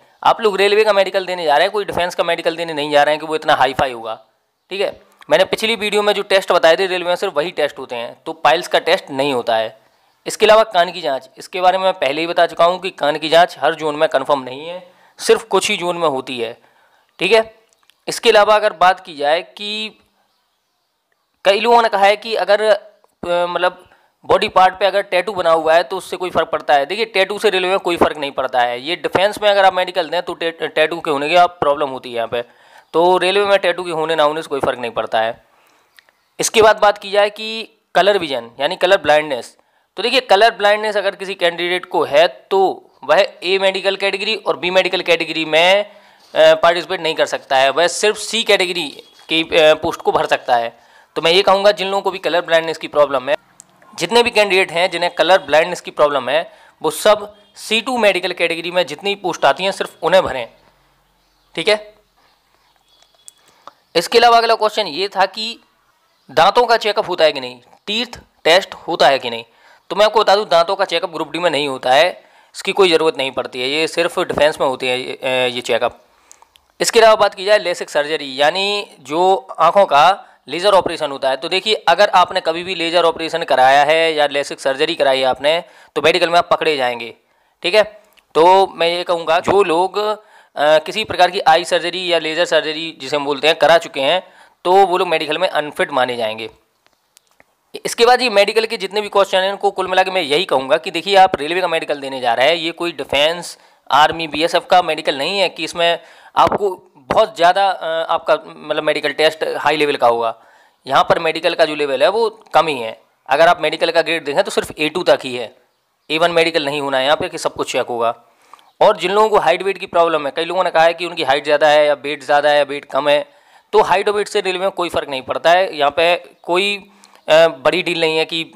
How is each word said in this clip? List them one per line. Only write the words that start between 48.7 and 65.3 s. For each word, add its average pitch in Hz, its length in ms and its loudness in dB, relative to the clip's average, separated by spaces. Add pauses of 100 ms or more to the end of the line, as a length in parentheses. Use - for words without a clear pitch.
की, 160 140 0
अ, 156 300 4
पोस्ट 151 280 -6
को 208 100 -4
भर 156 160 0
सकता - 280 -2
है। 117 200 -2 (400)
तो 151 60 -8
मैं 165 100 2
ये 185 100 4
कहूँगा 196 300 4
जिन 190 160 -2
लोगों 196 140 -2
को 185 100 -2
भी 185 80 -8
कलर 170 220 -2
ब्लाइंडनेस 160 360 -2
की 160 100 -12
प्रॉब्लम 139 420 0
है, 156 60 0 (580)
जितने 202 300 0
भी 240 60 -4
कैंडिडेट 190 420 0
हैं 175 200 0
जिन्हें 175 220 -4
कलर 175 240 2
ब्लाइंडनेस 165 440 0
की 180 100 -16
प्रॉब्लम 143 380 0
है 160 220 -2 (300)
वो 151 100 -2
सब 208 420 0 (240)
सी 220 240 -4
टू 254 160 -4
मेडिकल 185 340 0
कैटेगरी 170 400 -4
में 180 160 0
जितनी 190 280 -6
पोस्ट 175 300 -4
आती 139 180 2
हैं 190 80 -2
सिर्फ - 320 -10
उन्हें 175 200 4
भरें, 123 240 -8 (1080)
ठीक 165 120 -6
है। 208 80 4 (2250)
इसके 170 220 0
अलावा 233 200 6
अगला 226 180 2
क्वेश्चन 214 320 -2
ये 165 200 -6
था 196 180 -2
कि 220 340 -8 (720)